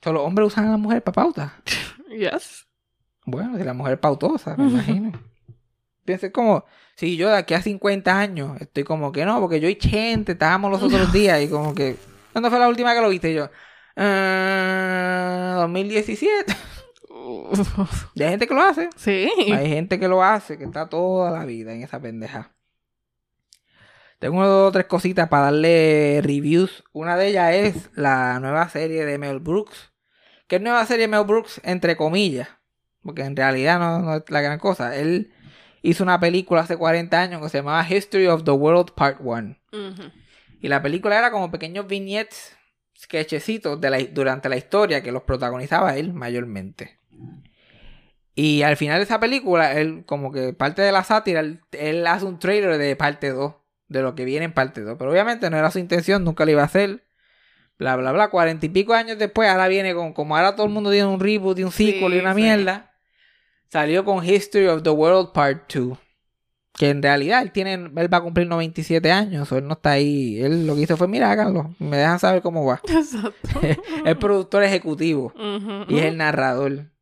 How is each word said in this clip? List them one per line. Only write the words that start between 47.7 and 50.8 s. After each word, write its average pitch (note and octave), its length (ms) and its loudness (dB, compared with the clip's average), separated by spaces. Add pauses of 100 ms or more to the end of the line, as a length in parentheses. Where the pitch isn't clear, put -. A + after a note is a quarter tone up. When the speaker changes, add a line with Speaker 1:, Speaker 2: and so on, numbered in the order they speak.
Speaker 1:
Y D3 300 2
al D3 120 4
final D3 220 -2
de G3 60 0
esa A3 160 -2
película, G#3+ 540 2
él, D#3+ 320 -2
como C#3 260 -6
que B2+ 220 -4
parte D3 280 -2